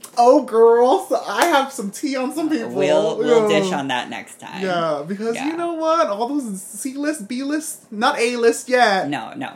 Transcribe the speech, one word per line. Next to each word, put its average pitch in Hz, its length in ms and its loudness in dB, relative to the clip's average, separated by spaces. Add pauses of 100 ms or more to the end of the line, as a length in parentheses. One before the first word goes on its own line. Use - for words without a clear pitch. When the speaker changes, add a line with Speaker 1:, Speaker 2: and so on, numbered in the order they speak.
(180)
Speaker 1:
Oh, 254 240 6
girl, 233 680 4
so 262 180 -2
I 220 200 2
have 269 260 2
some 202 180 -8
tea 269 260 -6
on 262 160 -4
some 311 160 -4
people. 240 220 -4
Speaker 2:
We'll, - 480 2
we'll 226 320 4
Speaker 1:
Yeah. 208 100 2
Speaker 2:
dish 190 120 0
on 139 160 -4
that 123 220 -2
next - 280 -14
time. 165 240 -12
Speaker 1:
Yeah, 165 440 -2
because 208 280 -6
Speaker 2:
Yeah. 233 140 -6
Speaker 1:
you 320 80 -4
know 339 180 -4
what? 320 340 0
All 208 200 -4
those 247 340 -4
C-list, 277 640 -8
B-list, 277 680 -8
not 247 260 0
A-list 233 500 0
yet. 208 400 2
Speaker 2:
No, 123 260 -8
no, - 220 -10